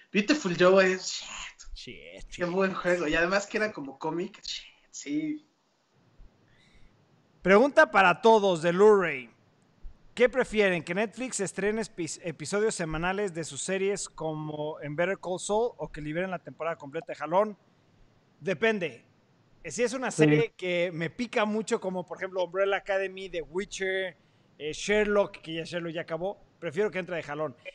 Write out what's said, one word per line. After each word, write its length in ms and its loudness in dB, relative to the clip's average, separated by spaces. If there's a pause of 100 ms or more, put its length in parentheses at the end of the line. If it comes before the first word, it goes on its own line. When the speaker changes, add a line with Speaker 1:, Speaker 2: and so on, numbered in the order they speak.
(120)
Speaker 1:
Beautiful 480 0
Joe 340 6
es, 280 -8
shit. 80 -12 (440)
Speaker 2:
Shit, 220 -14 (340)
Speaker 1:
Qué 140 -8
Speaker 2:
shit. 100 -2
Speaker 1:
buen 200 0
juego, 340 -2
y 80 0
además 320 0
que 100 -4
era 140 -2
como 260 -12
cómic, 440 -6
shit, 240 -12 (260)
sí. 560 -6 (2000)
Speaker 2:
Pregunta 460 8
para 320 6
todos 400 6
de 100 2
Luray. 560 6 (840)
¿Qué 140 6
prefieren? 540 2
¿Que 120 -6
Netflix 460 -4
estrene 420 -2
epi-, 400 -8
episodios 500 -2
semanales 640 -4
de 80 -6
sus 180 -10
series 480 -2
como 720 -6
en 140 -8
Better 240 0
Call 200 -6
Saul 380 0
o 140 -10
que 100 -12
liberen 300 -4
la 80 -6
temporada 360 -8
completa 340 -10
de 80 -10
jalón? 380 0 (840)
Depende. 680 -2 (580)
Eh, 60 -12
si 140 -2
es 100 0
una 160 -4
Speaker 3:
Sí. 140 2
Speaker 2:
serie 340 4
que 340 -2
me 200 -6
pica 340 -2
mucho, 340 -2
como 240 -6
por 140 -14
ejemplo 260 -4
Umbrella 340 0
Academy, 520 -4
The 140 -8
Witcher, 760 -6 (400)
eh, 160 -8
Sherlock, 640 0
que 160 -12
ya 120 -6
Sherlock 280 -8
ya 80 -6
acabó, 400 -8 (160)
prefiero 320 -2
que 80 -8
entre 200 -6
de 40 -6
jalón. 340 -6 (200)